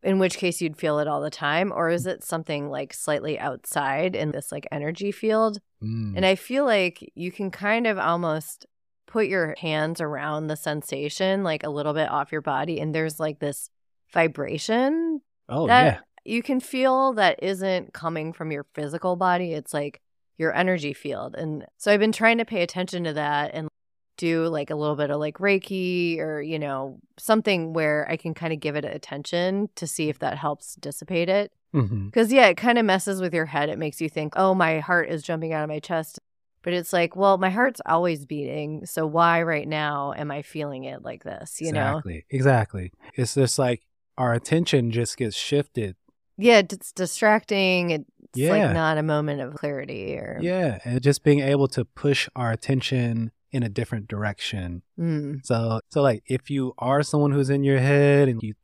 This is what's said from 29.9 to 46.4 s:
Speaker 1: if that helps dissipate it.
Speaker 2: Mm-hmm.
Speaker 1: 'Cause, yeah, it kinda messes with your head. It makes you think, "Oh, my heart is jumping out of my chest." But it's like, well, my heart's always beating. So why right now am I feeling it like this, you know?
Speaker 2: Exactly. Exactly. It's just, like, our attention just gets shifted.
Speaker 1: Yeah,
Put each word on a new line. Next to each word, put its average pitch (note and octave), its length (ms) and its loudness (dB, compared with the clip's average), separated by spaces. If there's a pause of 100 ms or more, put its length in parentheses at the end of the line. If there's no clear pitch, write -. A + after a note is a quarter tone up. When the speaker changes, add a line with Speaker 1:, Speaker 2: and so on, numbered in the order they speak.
Speaker 1:
if - 100 -8
that C#3+ 180 -4
helps D3 380 -6
dissipate E3+ 520 -4
it. G3+ 220 0 (240)
Speaker 2:
Mm-hmm. G#2 360 0
Speaker 1:
'Cause, A3+ 220 4
yeah, C4 140 10
it F3+ 100 6
kinda A#3 280 2
messes F#3+ 360 0
with F3 140 -2
your D#3+ 120 2
head. D3 220 -2
It C3 100 -6
makes D#3 220 -6
you D#3+ 80 -2
think, D#3 280 -6
"Oh, F#3+ 180 4
my D#3+ 240 4
heart E3+ 300 0
is D#3+ 160 -6
jumping D#3+ 280 -4
out D3+ 120 -2
of D3+ 40 -6
my D3+ 120 -6
chest." - 400 -6 (420)
But F3 120 -2
it's F3 180 -2
like, E3+ 240 2
well, G3 220 6
my F#3+ 120 2
heart's A#3+ 360 0
always E3 400 2
beating. D3 600 -6
So D#3+ 200 -2
why E3+ 360 4
right D#3+ 240 -2
now D3 460 -2
am D3 180 -6
I C#3+ 120 -6
feeling C#3+ 420 -8
it C3 180 -12
like - 220 -12
this, - 360 -12
you D#3 120 -4
know? D3+ 80 0 (160)
Speaker 2:
Exactly. F2 340 -10
Exactly. A#2+ 600 2 (220)
It's B2 200 -2
just, C3+ 240 2
like, B2 240 0 (360)
our B2 160 2
attention C3 580 2
just A#2 240 -2
gets A2+ 180 -2
shifted. A#2+ 600 -2 (420)
Speaker 1:
Yeah, A3+ 200 8